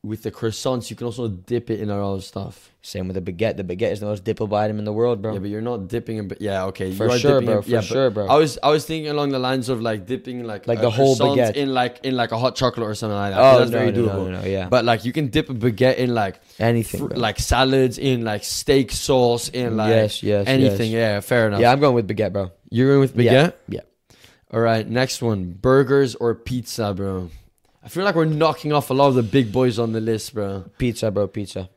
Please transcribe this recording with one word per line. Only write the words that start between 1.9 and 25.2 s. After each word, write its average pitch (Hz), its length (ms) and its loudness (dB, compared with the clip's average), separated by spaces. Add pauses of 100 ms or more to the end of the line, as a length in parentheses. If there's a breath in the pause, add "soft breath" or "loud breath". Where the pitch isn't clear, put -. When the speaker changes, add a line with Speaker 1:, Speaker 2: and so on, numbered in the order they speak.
Speaker 1:
lot 98 140 -4
of 92 80 -10
stuff. - 480 -14 (100)
Speaker 2:
Same 92 280 -8
with 92 120 -6
the 90 120 -8
baguette. 104 240 -2
The 98 80 -8
baguette 95 260 -4
is 101 80 -6
the 104 60 -10
most 101 180 -6
dippable 110 300 -4
item 107 260 -2
in 104 60 -8
the 107 80 -6
world, 113 280 0
bro. 107 120 -6
Speaker 1:
Yeah, 101 60 -6
but 98 100 -8
you're 107 100 -6
not 113 300 -6
dipping 113 300 -6
a 104 40 -6
ba-, 95 160 -10
yeah, 98 280 -2
okay, 95 260 -6
Speaker 2:
For 107 140 0
Speaker 1:
you 123 40 4
are 123 80 2
Speaker 2:
sure, 143 220 4
Speaker 1:
dipping 117 60 -2
Speaker 2:
bro, 107 120 2
Speaker 1:
a, - 40 -2
Speaker 2:
for 117 60 -10
Speaker 1:
yeah, 143 100 4
but 104 40 -2
Speaker 2:
sure, 131 260 0
bro. 101 200 -4
Speaker 1:
I 139 80 6
was, 156 260 2
I 139 60 4
was 151 160 2
thinking 156 260 -6
along 147 200 -2
the 131 80 -2
lines 127 280 -2
of, 123 140 -2
like, 107 240 -4
dipping, 123 400 -8
like, 107 220 -10
Speaker 2:
Like 117 120 0
Speaker 1:
a 120 40 2
Speaker 2:
the 120 60 4
whole 131 280 4
Speaker 1:
croissant 139 200 2
Speaker 2:
baguette. 117 200 2
Speaker 1:
in, 135 160 -2
like, 123 300 -2
in, 131 120 -2
like, 117 160 -2
a 113 60 -2
hot 120 180 0
chocolate 117 320 -2
or 107 80 -4
something 104 220 -4
like 101 160 -2
that. 101 80 4
Speaker 2:
Oh, 131 180 10
Speaker 1:
That's 120 120 2
Speaker 2:
no, 117 60 -2
Speaker 1:
very 117 140 2
Speaker 2:
no, 117 120 0
Speaker 1:
doable. 101 120 0
Speaker 2:
no, 92 140 -4
no, 92 120 -8
no, 95 60 -6
yeah. 95 220 -4
Speaker 1:
But, 120 160 2
like, 113 180 2
you 123 80 -4
can 151 160 -2
dip 117 220 -2
a 131 40 -6
baguette 120 440 2
in, 123 180 0
like, 98 240 -2 (220 soft breath)
Speaker 2:
Anything, 117 400 0
Speaker 1:
fr-, 143 60 -6
Speaker 2:
bro. - 120 -6
Speaker 1:
like, 107 180 -2
salads, 131 600 2
in, 127 260 0
like, 107 220 -6
steak 139 480 0
sauce, 120 560 2
in, 120 260 -4
like, 110 140 0
Speaker 2:
Yes, 110 340 2
yes, 104 240 0
Speaker 1:
anything. 113 460 2
Speaker 2:
yes. 117 80 0
Speaker 1:
Yeah, 104 180 0
fair 117 300 0
enough. 101 100 -2
Speaker 2:
Yeah, 120 140 6
I'm 143 80 2
going 143 140 4
with 110 120 0
baguette, 104 240 -2
bro. 95 200 -4 (180)
Speaker 1:
You're 123 180 2
going 139 140 6
with 131 160 2
Speaker 2:
Yeah, 123 300 6
Speaker 1:
baguette? - 60 -4 (140)
Speaker 2:
yeah. - 120 -8 (720 soft breath)
Speaker 1:
All 113 80 0
right, 113 280 0
next 123 320 -4